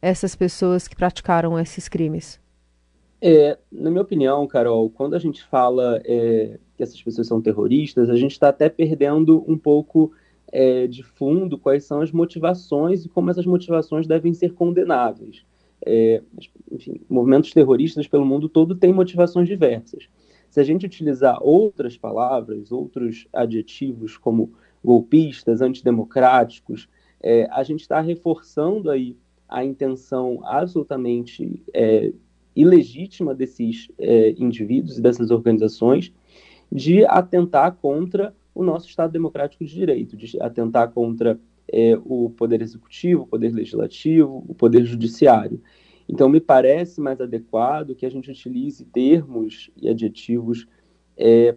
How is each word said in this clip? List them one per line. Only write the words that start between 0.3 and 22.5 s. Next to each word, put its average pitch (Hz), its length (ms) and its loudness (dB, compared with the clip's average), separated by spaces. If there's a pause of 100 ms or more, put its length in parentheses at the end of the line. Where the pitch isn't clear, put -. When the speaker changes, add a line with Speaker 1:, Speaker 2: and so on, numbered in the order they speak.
Speaker 1:
pessoas 180 500 -2
que - 80 -20
praticaram 170 640 -2
esses - 300 -8
crimes? 160 500 -6 (800)
Speaker 2:
É, 147 380 4 (160)
na - 160 -6
minha 180 140 0
opinião, 143 440 -2
Carol, 117 440 0
quando 143 240 -6
a 175 40 -2
gente 156 240 -6
fala, 123 600 0
é, 113 540 -2 (180)
que - 60 -10
essas - 180 -10
pessoas 117 260 -6
são 113 140 -2
terroristas, 117 680 0
a 120 60 4
gente 135 220 -2
tá 143 120 4
até 151 180 2
perdendo 156 800 2
um 160 80 0
pouco, 151 560 2 (400)
é, 127 340 2
de 123 160 -10
fundo 165 540 -4
quais 139 280 0
são 147 180 -6
as 156 100 -4
motivações 165 920 -2
e - 20 -18
como 170 220 -2
essas 175 160 -4
motivações 165 600 -2
devem 165 280 0
ser 175 180 -4
condenáveis. 135 920 -2 (380)
É, 113 380 2 (480)
enfim, - 380 -14
movimentos 131 440 2
terroristas 143 560 2
pelo 143 160 2
mundo 143 240 -2
todo 165 260 2
têm 180 180 4
motivações 180 540 0
diversas. 151 640 -4 (420)
Se - 80 -2
a 139 60 4
gente 175 220 -2
utilizar 135 540 -2
outras 151 560 0
palavras, 110 760 -6